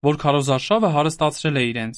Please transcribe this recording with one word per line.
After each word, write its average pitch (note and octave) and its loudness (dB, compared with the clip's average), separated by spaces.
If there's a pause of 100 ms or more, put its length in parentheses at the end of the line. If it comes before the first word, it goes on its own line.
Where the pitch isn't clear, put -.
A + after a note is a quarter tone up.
որ D3 2 (100)
քարոզարշավը D3 2
հարստացրել D3+ 0
է - 2
իրենց։ A2+ -8